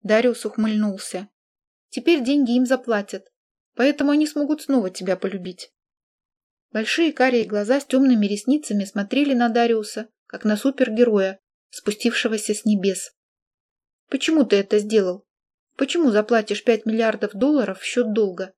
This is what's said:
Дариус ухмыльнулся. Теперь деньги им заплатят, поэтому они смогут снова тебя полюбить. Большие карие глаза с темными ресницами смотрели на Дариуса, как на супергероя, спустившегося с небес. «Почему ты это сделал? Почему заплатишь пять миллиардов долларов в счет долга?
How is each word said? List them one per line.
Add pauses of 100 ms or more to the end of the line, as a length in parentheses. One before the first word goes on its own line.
Дариус
ухмыльнулся. (600)
Теперь
деньги
им
заплатят, (480)
поэтому
они
смогут
снова
тебя
полюбить. (960)
Большие
карие
глаза
с
темными
ресницами
смотрели
на
Дариуса, (180)
как
на
супергероя, (300)
спустившегося
с
небес. (960)
«Почему
ты
это
сделал? (500)
Почему
заплатишь
пять
миллиардов
долларов
в
счет
долга?